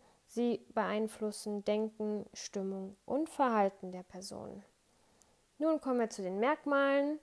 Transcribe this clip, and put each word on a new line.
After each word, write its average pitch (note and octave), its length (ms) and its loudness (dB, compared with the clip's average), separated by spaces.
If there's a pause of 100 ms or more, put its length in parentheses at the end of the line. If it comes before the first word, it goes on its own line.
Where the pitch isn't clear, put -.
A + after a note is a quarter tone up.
(260)
Sie A#3+ 340 0 (140)
beeinflussen G#3 880 -2
Denken, G#3+ 720 -2
Stimmung F#3+ 600 -6 (100)
und D#4 240 -2
Verhalten G3+ 600 2
der F3+ 100 -10
Person. - 600 -12 (960)
Nun D#4 220 2
kommen B3 200 0
wir A3 100 0
zu - 120 -8
den F#3 180 -2
Merkmalen. C#4+ 840 2